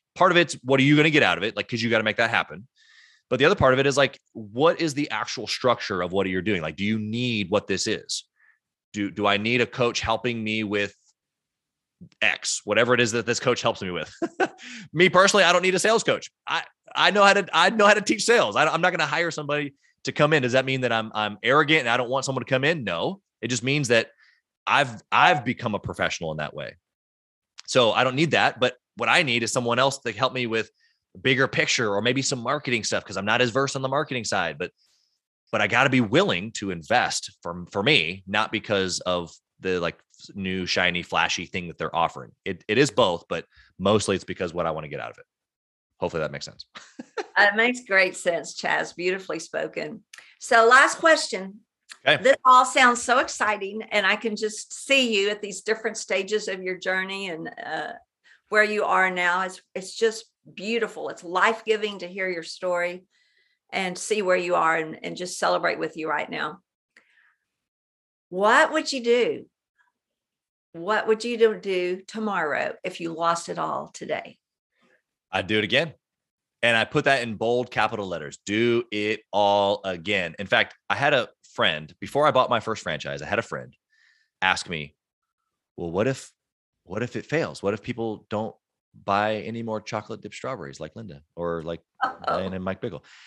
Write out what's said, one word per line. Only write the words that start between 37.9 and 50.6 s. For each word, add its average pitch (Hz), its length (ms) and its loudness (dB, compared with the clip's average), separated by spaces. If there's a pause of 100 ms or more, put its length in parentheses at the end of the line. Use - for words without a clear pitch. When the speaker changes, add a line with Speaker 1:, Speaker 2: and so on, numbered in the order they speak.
Speaker 1:
not 104 240 -2
because 98 500 -2
of 87 300 -4 (280)
the, 90 200 -2
like, 85 200 -6 (360)
new 95 300 -4
shiny, 90 360 0
flashy 85 440 -2
thing 87 220 -10
that 80 100 -14
they're 80 180 -6
offering. 76 360 -2 (140)
It, 95 220 -8
it 107 100 0
is 127 140 4
both, 92 360 0
but 82 180 -6 (340)
mostly 98 360 2
it's 87 80 -4
because 87 300 -6
what 85 140 -2
I 80 40 -2
wanna 78 160 -8
get 71 120 -10
out 58 120 -10
of - 60 -20
it. - 80 -20 (720)
Hopefully 82 220 -4
that 71 100 -4
makes 69 140 -12
sense. - 260 -18
<laughs> - 40 -18 (600)
Speaker 2:
It 202 200 4
makes 247 240 2
great 190 340 0
sense, - 400 -4
Chaz. 165 400 -4
Beautifully 180 440 -4
spoken. 156 680 -8 (340)
So 226 280 4